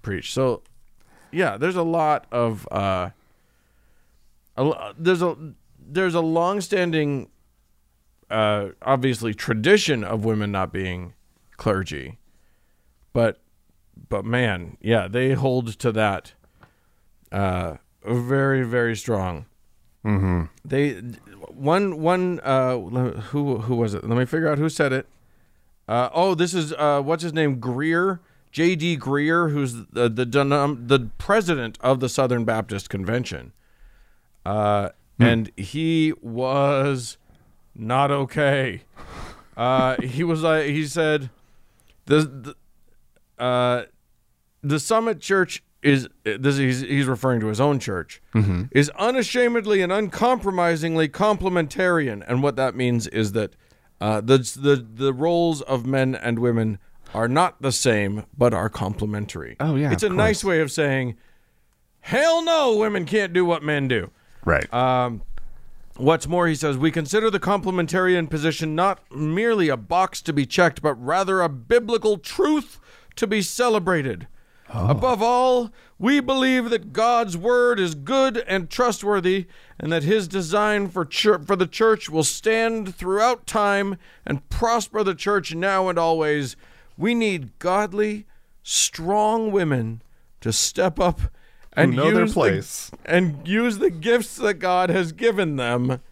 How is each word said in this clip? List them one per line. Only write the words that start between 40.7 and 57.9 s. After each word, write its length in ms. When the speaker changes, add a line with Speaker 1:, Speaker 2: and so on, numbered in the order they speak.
Speaker 1:
said, 420
the, 500
the, 60
uh, 400
"The 160
Summit 400
Church 420
is," 240
this, 340
he's, 220
he's 280
referring 340
to 60
his 140
own 160
church, 440
Speaker 2:
Mm-hmm. 380
Speaker 1:
"is 260
unashamedly 840
and 100
uncompromisingly 1200
complementarian." 1160
And 140
what 140
that 180
means 340
is 260
that, 200
uh, 220
the, 160
the, 380
the 220
roles 500
of 220
men 300
and 240
women 400
are 140
not 340
the 120
same, 500